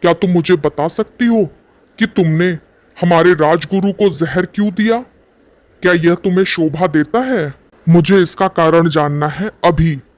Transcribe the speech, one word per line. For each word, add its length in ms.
क्या 100
तुम 180
मुझे 260
बता 320
सकती 380
हो 180
कि 80
तुमने 520
हमारे 340
राजगुरु 580
को 160
जहर 380
क्यों 240
दिया? 340
क्या 100
यह 220
तुम्हें 300
शोभा 420
देता 340
है? 340
मुझे 340
इसका 260
कारण 400
जानना 400
है 220
अभी। 340